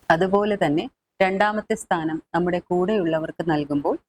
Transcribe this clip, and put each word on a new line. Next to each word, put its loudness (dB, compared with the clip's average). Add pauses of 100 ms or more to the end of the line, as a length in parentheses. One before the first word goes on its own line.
(120)
അതുപോലെ 2
തന്നെ 0 (320)
രണ്ടാമത്തെ 0
സ്ഥാനം -4 (120)
നമ്മുടെ 0
കൂടെയുള്ളവർക്ക് -2
നൽകുമ്പോൾ -2 (120)